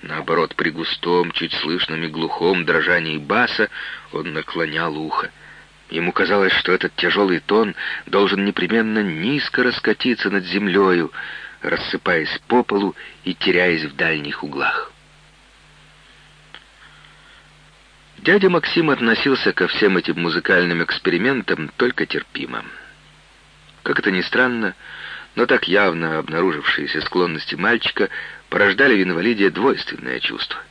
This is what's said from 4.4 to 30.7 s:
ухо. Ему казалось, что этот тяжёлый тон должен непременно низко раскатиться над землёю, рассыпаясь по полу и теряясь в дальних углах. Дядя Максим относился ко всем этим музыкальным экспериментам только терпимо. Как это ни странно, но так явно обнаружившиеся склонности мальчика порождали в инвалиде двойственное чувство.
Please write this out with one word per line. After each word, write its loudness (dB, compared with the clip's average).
ухо. -4
Ему -2
казалось, 2
что 0
этот 0
тяжёлый 2
тон 2
должен 2
непременно 0
низко -2
раскатиться 0
над 0
землёю, 4
рассыпаясь -2
по 4
полу 0
и -4
теряясь 2
в -10
дальних -4
углах. -4
Дядя 6
Максим 2
относился 2
ко 0
всем 4
этим -2
музыкальным 2
экспериментам 0
только 0
терпимо. -8
Как -2
это 0
ни 0
странно, 0
но 2
так 2
явно 2
обнаружившиеся -2
склонности -2
мальчика 0
порождали 4
в 4
инвалиде 2
двойственное -2
чувство. -6